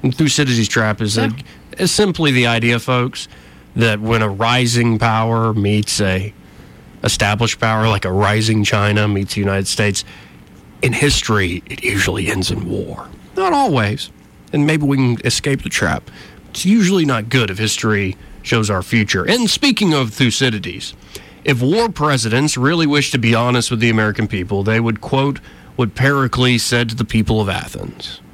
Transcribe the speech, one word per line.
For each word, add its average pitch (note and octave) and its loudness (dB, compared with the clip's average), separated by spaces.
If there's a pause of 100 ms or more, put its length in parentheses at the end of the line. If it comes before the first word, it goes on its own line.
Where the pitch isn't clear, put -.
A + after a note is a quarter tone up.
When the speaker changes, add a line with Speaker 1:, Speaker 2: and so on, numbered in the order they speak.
Speaker 1:
And C3 0
Thucydides C3 2
trap G#2+ -2
is, G#2 -2
a, A2 0
Speaker 2:
Yeah. A2 -2 (460)
Speaker 1:
is F#3 0
simply E3+ 2
the B2 2
idea, A#2 2
folks, B2 -2 (480)
that A2 2
when A2 2
a G#2+ 2
rising A#2 2
power A2+ 2
meets G#2 0
a F#2+ -2 (720)
established G#2+ 0
power, A2+ 2
like G2+ 0
a F2+ -2
rising G#2+ 2
China G#2 2
meets G2 -2
the G#2 -2
United G2 0
States, G#2 -2 (800)
in - 0
history, G2+ 0
it - -14
usually F#2+ -2
ends F#2+ -2
in - -4
war. - -8 (280)
Not F#4+ 0
always. C#3 0 (440)
And D3 2
maybe D#3 0
we C#3 2
can B2 2
escape C3 -2
the - -6
trap. - -4 (400)
It's - -8
usually F#3+ 4
not A#2 -2
good A#2+ 2
if F#2+ -6
history G#2 0 (280)
shows A2 0
our F#2 0
future. G2+ 0
And A3+ 0
speaking G#3+ 2
of B2+ 0
Thucydides, A2 -2 (500)
if C3 0
war G#3+ 2
presidents C#3 0
really D#3+ 2
wished C#3+ 0
to C3+ 0
be A#2 2
honest A#2+ 0
with A#2 -2
the A#2 2
American G#2+ 0
people, G2 -4
they A2 2
would A2+ -2
quote C3+ -2 (360)
what A#2+ -2
Pericles B2+ 2
said A#2+ 0
to A2+ -6
the A#2+ -2
people A2 0
of G2 0
Athens. - -10 (140)